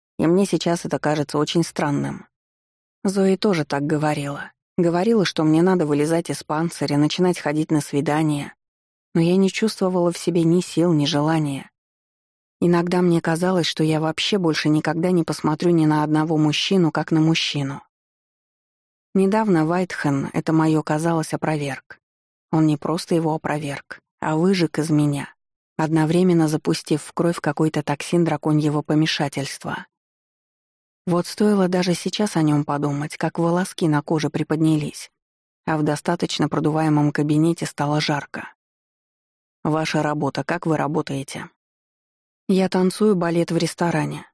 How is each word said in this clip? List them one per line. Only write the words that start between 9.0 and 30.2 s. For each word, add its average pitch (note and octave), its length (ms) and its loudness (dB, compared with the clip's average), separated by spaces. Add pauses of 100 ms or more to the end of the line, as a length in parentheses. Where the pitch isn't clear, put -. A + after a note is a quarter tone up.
но F3 60 2
я F3 160 4
не F#3+ 140 4
чувствовала F#3 600 0
в - 40 -10
себе E3+ 280 0
ни E3+ 160 4
сил, E3+ 320 2
ни D3 140 2
желания. D3 600 -2 (920)
Иногда F3 420 2
мне E3+ 180 4
казалось, E3+ 460 0
что - 160 -2
я D#3 180 0
вообще D#3+ 380 -2
больше D#3 300 0
никогда D#3+ 420 0
не F3 140 2
посмотрю D#3 480 0
ни D#3+ 120 4
на D3+ 200 2
одного D#3 320 0
мужчину, D3+ 560 2
как D#3 180 -4
на D#3+ 100 4
мужчину. D3 600 0 (1300)
Недавно F#3+ 540 2
Вайтхен D#3 680 -2
это E3 200 -4
мое, D#3+ 320 2
казалось, D#3+ 500 -2
опроверг. D3 640 -6 (540)
Он D#3+ 140 4
не D3+ 100 2
просто D#3+ 380 -4
его D#3+ 200 0
опроверг, D3 640 -8 (220)
а D#3 160 -2
выжег F3 420 2
из D#3 120 -2
меня, D3 440 0 (420)
одновременно D#3+ 680 2
запустив D3+ 560 -2
в - 100 -16
кровь E3+ 280 -2
какой-то D#3 420 -2
токсин E3+ 420 -2
драконьего D3+ 580 0
помешательства. D3+ 1040 -4 (1200)